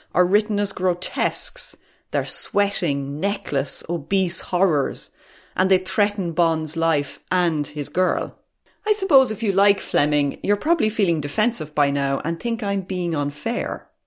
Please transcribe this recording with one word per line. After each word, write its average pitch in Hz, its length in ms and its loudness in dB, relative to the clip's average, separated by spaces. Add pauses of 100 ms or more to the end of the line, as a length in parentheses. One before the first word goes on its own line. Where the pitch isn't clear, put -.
(140)
are 180 140 4
written 208 320 2
as 202 140 0
grotesques. - 1040 -2 (360)
They're 139 140 0
sweating, 147 920 -2
necklace, 165 680 -2
obese 175 520 0
horrors, 151 680 0 (460)
and 190 160 2
they 185 80 4
threaten 202 540 -2
Bond's 160 440 0
life 160 420 0 (120)
and 165 340 0
his 147 240 -6
girl. - 480 -2 (480)
I 427 60 0
suppose 285 400 4
if 208 100 -4
you 202 120 0
like 202 260 4
Fleming, 147 640 0
you're 202 120 2
probably 277 360 0
feeling 170 280 2
defensive 160 540 -2
by 143 160 2
now 139 340 0
and 165 160 -2
think 233 220 -2
I'm 202 200 -2
being 175 340 -2
unfair. 147 720 -4 (180)